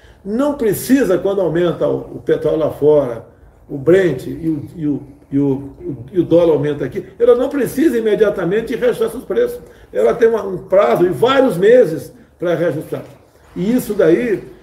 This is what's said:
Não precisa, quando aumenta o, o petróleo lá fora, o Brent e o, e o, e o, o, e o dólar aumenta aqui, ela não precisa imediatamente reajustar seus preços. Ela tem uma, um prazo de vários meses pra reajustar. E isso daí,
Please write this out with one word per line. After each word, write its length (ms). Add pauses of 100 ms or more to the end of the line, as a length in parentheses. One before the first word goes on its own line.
(240)
Não 300
precisa, 640
quando 220
aumenta 480
o, 280
o 80
petróleo 340
lá 120
fora, 560 (420)
o 80
Brent 520
e 200
o, 280
e 100
o, 160 (300)
e 60
o, 140
o, 440 (160)
e 80
o 20
dólar 300
aumenta 320
aqui, 200 (140)
ela 160
não 140
precisa 500
imediatamente 800
reajustar 340
seus 140
preços. 360 (320)
Ela 220
tem 140
uma, 160
um 140
prazo 440
de 80
vários 460
meses 560 (260)
pra 160
reajustar. 480 (540)
E 180
isso 200
daí, 500 (180)